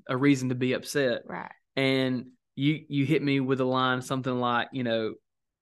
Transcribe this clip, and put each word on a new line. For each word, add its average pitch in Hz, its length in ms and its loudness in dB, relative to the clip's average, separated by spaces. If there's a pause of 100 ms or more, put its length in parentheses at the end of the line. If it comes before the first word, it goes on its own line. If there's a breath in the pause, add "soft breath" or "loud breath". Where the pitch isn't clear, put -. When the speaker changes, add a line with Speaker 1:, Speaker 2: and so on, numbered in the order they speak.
Speaker 1:
a 131 100 -2
reason 131 340 4
to 131 40 -2
be 127 200 0
upset. 131 500 -2
Speaker 2:
Right. - 260 -10 (260)
Speaker 1:
And 131 560 0 (240)
you, 156 320 0
you 139 180 0
hit 143 160 2
me 139 180 0
with 131 220 0
a - 20 2
line, 127 380 0
something 127 380 -4
like, 120 320 0
you 131 120 -4
know, 113 300 -2 (480)